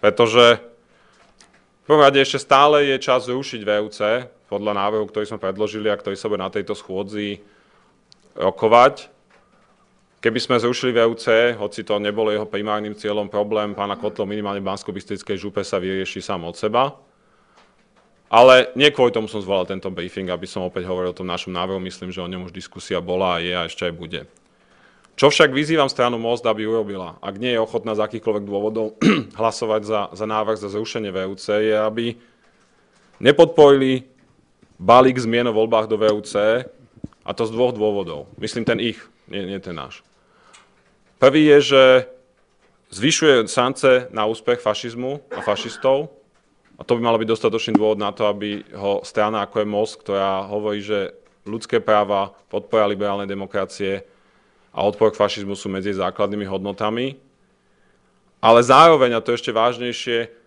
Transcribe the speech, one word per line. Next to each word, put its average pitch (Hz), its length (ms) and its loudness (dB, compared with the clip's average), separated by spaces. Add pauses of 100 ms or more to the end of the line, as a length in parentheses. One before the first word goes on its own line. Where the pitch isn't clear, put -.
Pretože 117 560 6 (1200)
v - 80 -20
prvom 151 160 6
rade 139 160 6
ešte 135 240 -2
stále 143 480 4
je 131 80 -2
čas 127 240 0
zrušiť 123 400 -8
V 104 60 -2 (100)
U 107 80 -6
C 113 400 -2 (240)
podľa 104 240 -4
návrhu, 104 320 -2
ktorý 107 220 -6
sme 110 100 -10
predložili 104 480 -4
a 104 80 -2
ktorý 98 160 -8
sa 98 160 -8
bude 98 160 -4
na 95 80 -8
tejto 101 240 -6
schôdzi 101 640 -10 (960)
rokovať. 113 760 2 (1120)
Keby 117 220 0
sme 120 180 0
zrušili 123 320 -2
V 117 140 4
U 117 80 0
C, 117 400 2
hoci 104 320 -10
to 104 160 -2
nebolo 104 320 -2
jeho 107 160 -6
primárnym 107 480 -6
cieľom, 104 320 -6
problém 104 480 -4
pána 101 160 -4
Kotlo 107 320 -6
minimálne 101 320 -6
v 95 160 -6
Banskobystrickej 101 640 -10
župe 101 240 -8
sa 95 160 -4
vyrieši 95 400 -6
sám 87 320 -8
od - 80 -16
seba. 120 400 -2 (1300)
Ale 127 480 8
nie 143 160 4
kvôli 127 240 2
tomu 110 160 -4
som 107 80 -6
zvolal 92 320 -2
tento 95 160 -8
briefing, 92 420 -8
aby 90 220 -8
som 92 160 -6
opäť 92 240 -8
hovoril 90 240 -4
o - 20 -16
tom 92 140 -10
našom 90 240 -8
návrhu. 92 240 -4
Myslím, 92 320 -12
že 90 80 -12
o 90 80 -10
ňom 90 240 -12
už - 20 -20
diskusia 92 460 -10
bola 90 400 -2
a - 20 -4
je 90 140 -4
a 85 160 -6
ešte - 160 -8
aj 87 80 -4
bude. 85 260 -12 (960)
Čo 143 160 6
však 143 240 4
vyzývam 151 320 0
stranu 123 320 -2
Most, 117 240 -4
aby 107 240 -2
urobila, 101 560 -6
ak 98 160 -10
nie 123 160 -2
je 113 80 0
ochotná 110 320 -4
z 107 80 -2
akýchkoľvek 107 420 -4
dôvodov 107 540 -4 (160)
<clears throat> 117 260 -8
hlasovať 110 460 -2
za, 107 140 -2 (100)
za 98 160 -10
návrh 107 320 -2
za 101 100 -10
zrušenie 104 460 -8
V 95 40 -4 (120)
U 98 80 -12
C, 107 320 -2
je, 107 80 2
aby 113 400 -4 (1040)
nepodporili 139 880 6 (680)
balík 127 460 6
zmien 117 240 0
o 113 80 -2
voľbách 110 320 2
do 110 80 -2
V 107 160 0
U 107 100 -2
C, 110 460 0 (600)
A 98 80 -8
to - 80 -4
z - 80 -4
dvoch 117 240 0
dôvodov. 98 640 -4
Myslím 113 240 -8
ten 120 160 -2
ich, 110 240 -6 (240)
nie, 98 160 -10
nie 95 160 -8
ten 92 160 -12
náš. 69 320 -14 (1120)
Prvý 151 400 6
je, - 0 -
že 131 240 6 (1120)
zvyšuje 131 560 2
šance 127 640 2
na 110 160 -2
úspech 120 320 -4
fašizmu 120 720 -6
a - 80 -10
fašistov. 131 720 -2 (640)
A - 60 -18
to 120 100 0
by 117 80 -2
malo 117 160 2
byť 107 140 -2
dostatočný 110 420 0
dôvod 104 240 2
na 101 160 -4
to, 104 160 -2
aby 104 320 -8 (140)
ho 98 260 -2
strana, 107 400 -2
ako 104 220 -2
je - 20 -4
Most, 104 280 -2 (120)
ktorá 98 400 -2
hovorí, 104 380 -6
že 101 320 -6 (320)
ľudské 113 320 -4
práva, 101 560 0 (100)
podpora 104 400 0
liberálnej 101 400 -4
demokracie 98 800 -6 (720)
a - 80 -2
odpor 104 240 2
k 101 80 -2
fašizmu 101 400 -2
sú 98 160 -10
medzi 95 180 -6
jej 95 140 -4
základnými 101 400 -4
hodnotami. 107 720 -6 (1300)
Ale 117 160 8
zároveň, 131 560 6
a 113 80 -2
to 120 80 -2
je 117 80 -2
ešte 110 160 -4
vážnejšie 117 720 -2 (180)